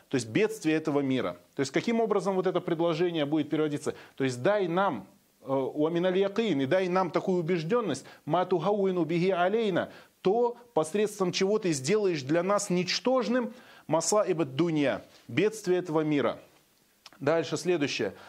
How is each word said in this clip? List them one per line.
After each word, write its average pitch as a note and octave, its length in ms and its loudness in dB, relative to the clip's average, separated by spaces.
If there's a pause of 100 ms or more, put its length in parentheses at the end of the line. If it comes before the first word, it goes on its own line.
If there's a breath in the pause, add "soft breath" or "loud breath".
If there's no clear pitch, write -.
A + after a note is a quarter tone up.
то - 80 -2
есть A2+ 120 -2
бедствие D#3 480 0
этого D#3 240 0
мира. B2+ 380 -2 (160)
То - 60 -4
есть C3+ 120 -2
каким A3+ 280 0
образом G3 340 0
вот F#3 120 0
это F3 140 0
предложение E3+ 640 0
будет D3 240 0
переводиться? D3+ 460 -2 (220 loud breath)
То C#3 80 0
есть B2 180 -2
«дай G3 260 2
нам, E3+ 380 0 (360)
э, - 80 -10
уаминаль D#3+ 680 0
якин», G3 420 0
и C3+ 60 0
«дай F#3 220 2
нам F3+ 220 2
такую F3+ 280 0
убежденность, F3 680 -2 (220 loud breath)
ма E3+ 180 2
тухауину F#3 600 2
биги E3+ 260 2
алейна», F#3 600 0 (300 loud breath)
то, A#3 360 2 (160 loud breath)
посредством G3 600 0
чего G3 260 0
ты F#3 140 0
сделаешь E3 500 0
для D#3+ 200 0
нас G3 280 0
ничтожным A3 800 0 (340 loud breath)
масаиб E3+ 540 0
ад-дунья. C#3+ 640 0 (240 loud breath)
Бедствие F3+ 500 0
этого D#3+ 220 0
мира. C#3+ 380 0 (800)
Дальше D#3 360 0
следующее. C#3+ 580 -2 (140 loud breath)